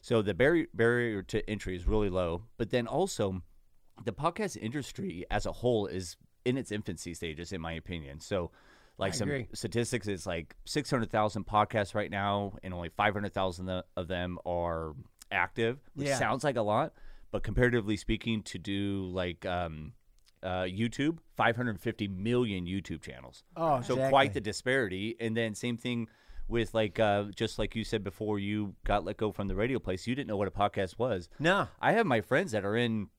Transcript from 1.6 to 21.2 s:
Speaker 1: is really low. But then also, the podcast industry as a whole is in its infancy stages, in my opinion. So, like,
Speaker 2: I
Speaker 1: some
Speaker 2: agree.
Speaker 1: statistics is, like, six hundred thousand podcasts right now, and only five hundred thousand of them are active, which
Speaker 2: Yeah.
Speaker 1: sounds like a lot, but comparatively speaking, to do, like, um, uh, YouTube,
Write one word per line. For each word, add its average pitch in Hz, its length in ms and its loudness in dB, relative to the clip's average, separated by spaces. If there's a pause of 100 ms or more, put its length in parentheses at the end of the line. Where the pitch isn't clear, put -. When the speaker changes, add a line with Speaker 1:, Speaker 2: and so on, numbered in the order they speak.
Speaker 1:
is 87 100 -4
really 104 240 4
low. 90 360 0 (120)
But 110 140 -2
then 120 160 2
also, 113 540 0 (640)
the 110 100 -2
podcast 170 440 -2
industry 113 720 -6
as 104 160 0
a 98 60 -4
whole 113 340 2
is 90 300 -6 (300)
in 127 120 2
its 123 140 -4
infancy 95 420 -6
stages, 82 400 -8
in 87 80 -4
my 82 120 -4
opinion. 78 480 -8
So, 90 300 -2 (460)
like, 98 160 0
Speaker 2:
I - 20 -4
Speaker 1:
some 123 140 0
Speaker 2:
agree. 135 240 -2
Speaker 1:
statistics 113 540 -2
is, 95 180 -4
like, 85 300 -4 (100)
six - 240 -2
hundred 117 220 2
thousand 107 340 2
podcasts 107 480 2
right 104 180 0
now, 101 420 0 (100)
and 92 100 -6
only 85 160 -4
five 104 240 4
hundred 98 200 -2
thousand 92 360 0
of 90 380 -4
them 90 380 -2
are 85 480 -2 (380)
active, 113 480 2 (140)
which 143 140 -2
Speaker 2:
Yeah. 135 100 2
Speaker 1:
sounds 123 260 0
like 143 120 2
a 120 60 2
lot, 107 320 2 (380)
but 104 120 -2
comparatively 113 540 4
speaking, 110 460 0
to - 140 -10
do, 98 540 -2
like, 90 340 -2
um, 82 480 -4 (480)
uh, 92 220 -2
YouTube, 117 560 0 (180)